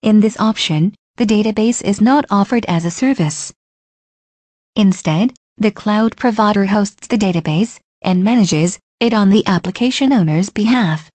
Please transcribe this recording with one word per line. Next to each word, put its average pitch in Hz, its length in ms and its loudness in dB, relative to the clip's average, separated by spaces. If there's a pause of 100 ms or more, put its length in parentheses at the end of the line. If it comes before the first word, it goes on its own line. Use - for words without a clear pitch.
In 214 180 4
this 214 200 0
option, 185 560 -2 (220)
the 226 100 0
database 214 560 0
is 202 180 -2
not 269 300 2
offered 202 360 0
as 170 180 -2
a 170 40 -2
service. 185 640 -4 (1200)
Instead, 190 560 0 (280)
the 208 100 2
cloud 214 480 -2
provider 208 480 0
hosts 202 400 -2
the 233 140 -2
database 175 580 -2 (240)
and 185 220 0
manages 185 560 0 (200)
it 233 140 0
on 202 160 2
the 202 160 2
application 240 680 -2
owner's 175 380 0
behalf. 208 680 -2